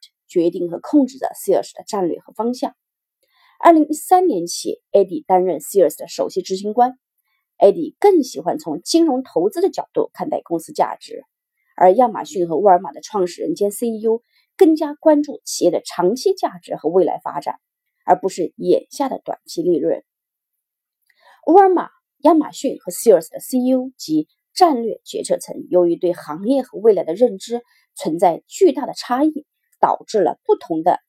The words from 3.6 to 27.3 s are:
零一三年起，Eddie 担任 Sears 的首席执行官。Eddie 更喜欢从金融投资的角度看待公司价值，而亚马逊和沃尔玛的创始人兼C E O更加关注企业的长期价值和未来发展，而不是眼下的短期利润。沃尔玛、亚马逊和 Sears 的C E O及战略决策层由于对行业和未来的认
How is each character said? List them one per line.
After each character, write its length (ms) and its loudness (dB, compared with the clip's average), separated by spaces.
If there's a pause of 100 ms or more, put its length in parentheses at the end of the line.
零 160 4
一 60 -6
三 320 2
年 200 -2
起， 360 -10 (100)
Eddie 320 2
担 200 2
任 160 -4
Sears 360 0
的 120 -14
首 200 -6
席 140 -6
执 140 -8
行 180 -8
官。 240 0 (580)
Eddie 420 2
更 240 4
喜 160 -12
欢 200 -4
从 240 -10
金 240 2
融 160 0
投 260 -2
资 140 -6
的 80 2
角 240 -10
度 180 -2
看 160 -10
待 140 -6
公 160 -6
司 140 -14
价 240 -4
值， 260 -16 (520)
而 180 6
亚 160 4
马 160 -8
逊 240 -6
和 100 -2
沃 100 2
尔 120 6
玛 120 -12
的 80 -20
创 260 -4
始 140 -10
人 140 -4
兼 160 -2
C 160 -6
E 200 -6
O 140 0 (360)
更 200 6
加 180 -6
关 280 4
注 220 -12
企 200 -4
业 60 4
的 100 -2
长 360 -2
期 180 0
价 240 -6
值 180 -12
和 140 -6
未 140 2
来 180 -2
发 180 -8
展， 200 -10 (440)
而 160 4
不 80 -4
是 280 -6
眼 340 0
下 180 -4
的 160 -10
短 220 -12
期 160 -8
利 160 0
润。 260 -4 (1400)
沃 120 6
尔 120 8
玛、 180 0 (300)
亚 160 4
马 160 0
逊 300 -6
和 120 -12
Sears 380 2
的 100 -14
C 160 -6
E 160 0
O 240 -2
及 320 -4 (240)
战 300 2
略 220 -6
决 180 -8
策 160 -2
层 320 -14
由 160 4
于 100 0
对 160 0
行 340 -12
业 140 0
和 180 -10
未 140 6
来 120 -2
的 100 -6
认 240 0